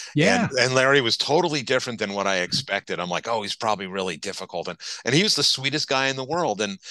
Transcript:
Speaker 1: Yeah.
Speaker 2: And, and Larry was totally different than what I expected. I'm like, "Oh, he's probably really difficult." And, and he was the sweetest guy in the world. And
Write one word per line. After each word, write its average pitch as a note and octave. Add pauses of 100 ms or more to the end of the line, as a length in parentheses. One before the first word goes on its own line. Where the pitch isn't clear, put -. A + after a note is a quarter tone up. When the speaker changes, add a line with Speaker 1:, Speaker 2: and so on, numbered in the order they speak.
(140)
Speaker 1:
Yeah. F#3
Speaker 2:
And, C3+
and B2+
Larry C3+
was A2+
totally D3+
different B2
than G2+
what G2
I F#2+
expected. F2+
I'm F2+
like, E2+
"Oh, A2+
he's G2+
probably G2+
really F#2
difficult." F2+
And, F2 (260)
and A#2+
he E3+
was G#3
the C#3+
sweetest C#3
guy C3+
in C3+
the C3
world. C3
And G2+ (120)